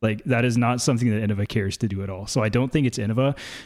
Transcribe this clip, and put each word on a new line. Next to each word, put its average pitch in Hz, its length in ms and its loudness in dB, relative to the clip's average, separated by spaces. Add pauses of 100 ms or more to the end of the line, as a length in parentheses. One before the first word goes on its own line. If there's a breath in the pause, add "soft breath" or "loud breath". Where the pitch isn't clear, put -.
Like, 110 220 0
that 120 200 2
is 120 140 2
not 120 240 2
something 120 300 2
that 107 100 0
Innova 104 260 0
cares 98 300 -2
to 117 100 -2
do 98 140 -4
at 95 80 -8
all. 95 160 -10
So 117 160 0
I 107 80 2
don't 123 220 0
think 143 160 2
it's 117 100 -4
Innova, 123 400 0 (280 loud breath)